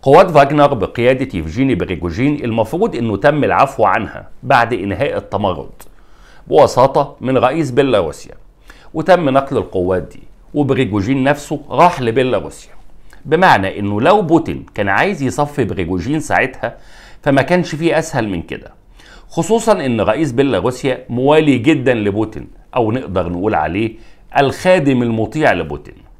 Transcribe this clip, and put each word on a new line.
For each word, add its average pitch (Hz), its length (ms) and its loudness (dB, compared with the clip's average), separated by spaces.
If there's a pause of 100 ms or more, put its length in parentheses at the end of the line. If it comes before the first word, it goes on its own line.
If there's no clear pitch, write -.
قوات 151 280 6
فاجنر 147 440 4
بقيادة 120 640 0
يفجيني 95 360 -2
بريجوجين 87 680 -2
المفروض 123 520 -2
إنه 113 200 -2
تم 147 280 2
العفو 107 400 2
عنها 95 440 -2 (140)
بعد 123 300 2
إنهاء 98 440 -4
التمرد 95 540 -4 (760)
بوساطة 139 760 4
من 127 180 0
رئيس 131 320 0
بيلاروسيا، 117 640 0 (600)
وتم 165 340 2
نقل 135 280 0
القوات 92 460 -2
دي، - 200 -16 (320)
وبريجوجين 131 680 0
نفسه 147 360 -2 (100)
راح 135 320 2
لبيلاروسيا، 113 680 -2 (520)
بمعنى 131 540 2
إنه 101 220 -2
لو 190 220 4
بوتين 156 520 -2
كان 101 140 -2
عايز 139 340 0
يصفي 143 420 -2
بريجوجين 92 560 -4
ساعتها 117 560 -2 (460)
فما 139 200 2
كانش 175 320 0
فيه 156 240 0
أسهل 135 300 -4
من 87 140 -6
كده، - 300 -14 (560)
خصوصًا 220 440 0 (140)
إن 117 140 0
رئيس 117 320 0
بيلاروسيا 123 760 -2
موالي 139 500 2
جدًا 127 360 2
لبوتين، 104 540 -4 (280)
أو 113 160 0
نقدر 95 360 -4
نقول 90 260 -2
عليه 90 380 -2 (460)
الخادم 139 640 2
المطيع 113 500 0
لبوتين. 80 420 -6 (240)